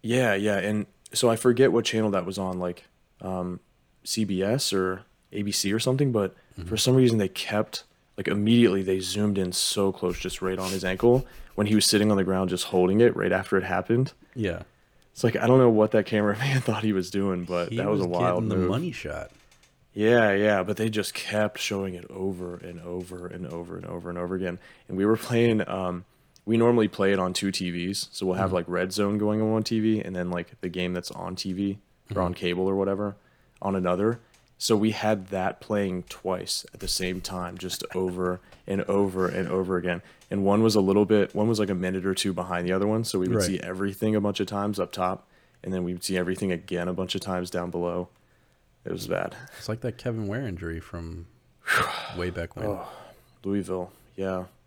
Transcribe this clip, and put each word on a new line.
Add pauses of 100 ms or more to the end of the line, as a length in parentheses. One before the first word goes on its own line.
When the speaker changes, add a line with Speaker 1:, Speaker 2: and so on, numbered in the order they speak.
Speaker 1:
Yeah,
yeah.
And (260)
so
I
forget
what
channel
that
was
on,
like, (360)
um, (440)
C
B
S
or (280)
A
B
C
or
something,
but (220)
Speaker 2:
Mm-hmm.
Speaker 1:
for
some
reason
they
kept, (340)
like,
immediately
they
zoomed
in
so
close,
just
right
on
his
ankle (300)
when
he
was
sitting
on
the
ground
just
holding
it
right
after
it
happened. (240)
Speaker 2:
Yeah. (500)
Speaker 1:
It's
like,
I
don't
know
what
that
cameraman
<laughs>
thought
he
was
doing,
but
Speaker 2:
He
Speaker 1:
that
was
Speaker 2:
was
Speaker 1:
a
wild
Speaker 2:
getting
the
Speaker 1:
move.
Speaker 2:
money
shot. (640)
Speaker 1:
Yeah,
yeah,
but
they
just
kept
showing
it
over
and
over
and
over
and
over
and
over
again. (300)
And
we
were
playing,
um, (420)
we
normally
play
it
on
two
T
Vs,
so
we'll
have,
Speaker 2:
Mm-hmm.
Speaker 1:
like,
Red
Zone
going
on
one
T
V
and
then,
like,
the
game
that's
on
T
V (320)
or
Speaker 2:
Mm-hmm.
Speaker 1:
on
cable
or
whatever (460)
on
another. (420)
So
we
had
that
playing
twice
at
the
same
time,
just (140)
over (260)
and
over
and
over
again. (280)
And
one
was
a
little
bit,
one
was,
like,
a
minute
or
two
behind
the
other
one,
so
we
would
Speaker 2:
Right.
Speaker 1:
see
everything
a
bunch
of
times
up
top, (380)
and
then
we
would
see
everything
again
a
bunch
of
times
down
below. (760)
It
was
bad. (240)
Speaker 2:
It's
like
that
Kevin
Ware
injury
from (380)
Speaker 1:
<sighs>
Speaker 2:
way
back
when.
Speaker 1:
Oh, (600)
Louisville, (240)
yeah. (220)